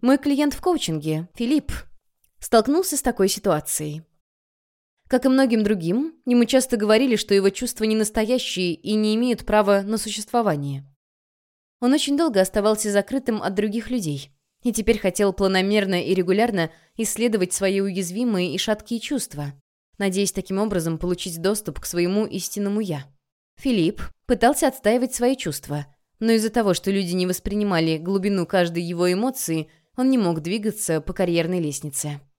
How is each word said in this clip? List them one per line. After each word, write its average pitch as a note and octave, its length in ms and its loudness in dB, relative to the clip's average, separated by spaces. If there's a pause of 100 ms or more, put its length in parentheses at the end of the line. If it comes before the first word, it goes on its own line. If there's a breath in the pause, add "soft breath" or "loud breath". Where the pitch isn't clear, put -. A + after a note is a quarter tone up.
Мой C4 180 4
клиент C#4+ 360 0
в - 60 -10
коучинге, D#3+ 720 -2
Филипп, C4+ 380 -2 (680)
столкнулся C#4+ 580 2
с - 60 -4
такой G3+ 260 2
ситуацией. D3+ 760 -4 (1040)
Как B3+ 160 2
и C4+ 40 6
многим B3+ 360 4
другим, G#3 500 0 (120)
ему A#3+ 180 6
часто C4 320 2
говорили, A3 400 4
что - 180 0
его G3 140 6
чувства A3 360 -4
не A3 120 2
настоящие G#3+ 800 0
и - 200 -4
не G#3+ 200 2
имеют A#3+ 320 -2
права G3+ 360 4
на G#3 140 -4
существование. G3 880 -2 (960)
Он B3 140 4
очень C#4+ 220 0
долго C4+ 240 2
оставался G#3 520 2
закрытым G#3+ 500 -2
от F#3+ 120 -2
других G#3 360 -2
людей D#3+ 400 -4 (320)
и A#3+ 100 -2
теперь G#3+ 260 0
хотел G3 340 0
планомерно F#3+ 720 2
и E3 120 2
регулярно F#3 560 0 (260 loud breath)
исследовать G#3 560 0
свои G3 280 0
уязвимые F#3+ 760 -2
и F#3 40 -4
шаткие G#3+ 420 -4
чувства, D3 520 -6 (460)
надеясь G3 340 0
таким F#3+ 260 -4
образом F3 400 0
получить F3 420 -4
доступ F#3+ 400 -2
к - 60 -12
своему F#3 400 0
истинному G3+ 540 -4
«я». D#3 260 -6 (500)
Филипп G#3 460 0 (240)
пытался C4 420 4
отстаивать B3 460 0
свои B3 220 0
чувства, D3 500 -6 (340)
но A3+ 120 2
из-за A3 180 2
того, G#3+ 240 2
что G3 160 -4
люди G3 240 0
не F3+ 120 0
воспринимали F3+ 720 0
глубину F#3+ 480 0
каждой F3 360 0
его F3 300 0
эмоции, F#3 580 -2 (260 soft breath)
он C4 140 2
не C4 80 4
мог E3+ 220 2
двигаться G3+ 600 -4
по D#3 120 -8
карьерной F3 480 0
лестнице. D3 600 -6 (180)